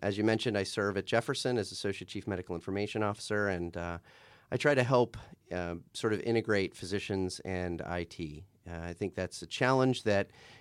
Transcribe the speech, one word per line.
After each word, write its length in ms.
as 160
you 80
mentioned, 320
I 60
serve 340
at 80
Jefferson 540
as 140
Associate 360
Chief 180
Medical 280
Information 480
Officer, 460
and, 280
uh, 220
I 60
try 180
to 80
help, 360
uh, 220
sort 220
of 60
integrate 540
physicians 680
and 420
I 220
T. 400
Uh, 160
I 120
think 200
that's 280
a 40
challenge 580
that 260